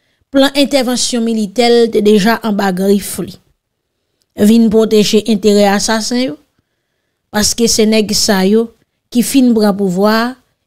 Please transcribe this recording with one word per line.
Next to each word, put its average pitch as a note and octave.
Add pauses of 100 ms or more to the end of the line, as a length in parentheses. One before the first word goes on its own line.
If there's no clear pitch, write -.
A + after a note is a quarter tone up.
(340)
plan C4+
entèvansyon B3+
militè A3+ (160)
te A3
deja G#3+
anba G3+
grif G3
li. - (960)
Vin A3+
pwoteje A3
enterè G#3
asasen A3
yo. C#4+ (1000)
Paske G#3+
se A3
nèg G#3+
sa F#3+
yo A3+ (460)
ki A#3+
fin B3+
pran G#3
pouvwa G#3 (320)